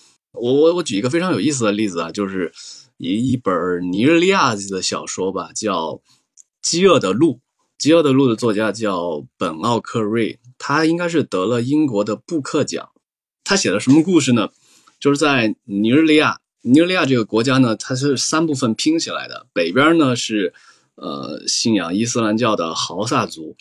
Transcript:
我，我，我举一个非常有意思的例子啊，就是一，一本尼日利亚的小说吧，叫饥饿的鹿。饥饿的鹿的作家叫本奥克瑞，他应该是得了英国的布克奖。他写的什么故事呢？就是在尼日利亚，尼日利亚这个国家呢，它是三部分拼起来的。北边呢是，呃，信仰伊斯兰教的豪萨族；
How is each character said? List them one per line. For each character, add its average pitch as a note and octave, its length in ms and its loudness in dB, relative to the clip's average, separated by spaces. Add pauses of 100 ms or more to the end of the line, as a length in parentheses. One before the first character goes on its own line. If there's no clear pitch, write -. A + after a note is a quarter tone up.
(320)
我， A#2+ 200 -4
我， D#3 220 6
我 F3 80 -2
举 C3+ 160 -4
一 - 20 -4
个 B2 80 0
非 E3 120 -2
常 F#3 120 -2
有 - 80 0
意 D#3 100 0
思 C3 140 -2
的 G#2 80 2
例 G#2 160 0
子 E2+ 120 -6
啊， D#2+ 120 -6
就 G2+ 160 -4
是 F#2 240 -6 (460)
一， A2 320 -2
一 B2 80 0
本 F2+ 520 -2
尼 F#2+ 120 -2
日 E3 160 4
利 F3+ 100 2
亚 E3 260 2
的 G2 280 -6
小 E2 240 -6
说 F#2 260 -6
吧， F2+ 220 -8
叫 E2+ 480 -4 (580)
饥 F3 260 2
饿 D#3 140 6
的 F#2+ 140 0
鹿。 C3+ 260 2 (360)
饥 C#3+ 160 2
饿 E3 100 6
的 C#3+ 100 2
鹿 C3+ 140 4
的 A#2 80 2
作 A2 200 0
家 G#2+ 180 -2
叫 F2 540 -4 (100)
本 E2 220 -6
奥 A2+ 200 0
克 A2+ 220 -6
瑞， A2 380 -2 (180)
他 D#3 300 -2
应 E3 100 0
该 F3 100 -4
是 E3 160 0
得 F#2 220 -2
了 A#2+ 160 0
英 D3 260 0
国 G#2 160 -2
的 G#2+ 140 -4
布 E3 240 -6
克 C3 240 -2
奖。 - 240 -10 (540)
他 - 140 0
写 A#2 140 0
的 F#2+ 80 0
什 - 120 0
么 D3+ 120 6
故 F3 160 4
事 C3 140 2
呢？ A2 180 0 (480)
就 C#3+ 120 0
是 C#3+ 80 2
在 C3+ 360 2 (100)
尼 G#2 260 0
日 C#3 100 6
利 D#3 160 6
亚， C#3+ 220 2 (240)
尼 B2 160 4
日 E3+ 80 4
利 F3+ 80 0
亚 F3+ 100 2
这 C3+ 100 2
个 A2+ 120 0
国 A2 160 0
家 C3 160 2
呢， A#2+ 180 4
它 - 180 -8
是 C3+ 220 0
三 D#3+ 300 -2
部 D3+ 80 -2
分 B2+ 200 0
拼 D#3+ 240 0
起 D#3 120 -6
来 D2+ 180 -8
的。 - 240 -18
北 E2+ 180 0
边 D3+ 280 4
呢 C3 180 4
是， G#2 380 -2 (400)
呃， - 520 -12
信 - 280 0
仰 F2 200 -2
伊 A2+ 120 0
斯 A#2 160 -2
兰 A2 160 0
教 A#2 180 2
的 E2 180 -4
豪 F2 320 -6
萨 B2 200 0
族； D#2+ 340 -14